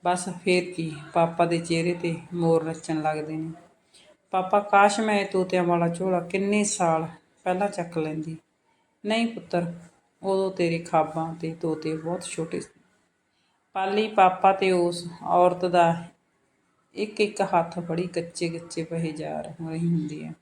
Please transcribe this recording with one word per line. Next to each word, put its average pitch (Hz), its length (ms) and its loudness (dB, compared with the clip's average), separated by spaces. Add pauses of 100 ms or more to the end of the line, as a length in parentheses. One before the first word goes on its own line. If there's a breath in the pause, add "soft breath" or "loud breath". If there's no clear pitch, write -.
ਬਸ 180 240 0 (160)
ਫਿਰ 180 280 2
ਕੀ, 160 200 -6 (220)
ਪਾਪਾ 170 300 4
ਦੇ 170 140 0
ਚਿਹਰੇ 170 360 0
'ਤੇ 170 220 -4 (180)
ਮੋਰ 165 300 4
ਨੱਚਣ 160 380 -4
ਲੱਗਦੇ 156 340 -2
ਨੇ। 160 160 -6 (800 soft breath)
"ਪਾਪਾ, 190 280 2
ਕਾਸ਼ 208 400 6
ਮੈਂ 214 200 2
ਇਹ 196 60 -2
ਤੋਤਿਆਂ 185 380 0
ਵਾਲਾ 170 240 2
ਝੋਲਾ 175 320 0
ਕਿੰਨੇ 196 440 0
ਸਾਲ 165 420 0 (380)
ਪਹਿਲਾਂ 185 240 0
ਚੱਕ 170 300 -6
ਲੈਂਦੀ।" 156 380 -6 (680)
"ਨਹੀਂ 226 220 0
ਪੁੱਤਰ, 170 460 -4 (500)
ਉਦੋਂ 190 280 0
ਤੇਰੇ 170 280 0
ਖਾਬਾਂ 165 560 0
ਤੇ 160 200 -8
ਤੋਤੇ 160 420 -4
ਬਹੁਤ 170 260 -6
ਛੋਟੇ - 380 -6
ਸੀ।" - 100 -16 (1040)
ਪਾਲੀ 196 340 0
ਪਾਪਾ 190 440 6
ਤੇ 190 200 2
ਉਸ 175 320 0 (180)
ਔਰਤ 180 420 4
ਦਾ 170 400 4 (920)
ਇੱਕ 214 240 -4
ਇੱਕ 208 200 0 (140)
ਹੱਥ 170 260 0
ਫੜੀ 170 260 -4
ਕੱਚੇ 170 420 -6
ਕੱਚੇ 165 360 -8
ਪਹੇ 165 280 -4
ਜਾ 156 280 -6
ਰ-, 160 140 -10 (140)
ਰਹੀ 165 180 -2
ਹੁੰਦੀ 151 380 -2
ਹੈ। 160 180 -12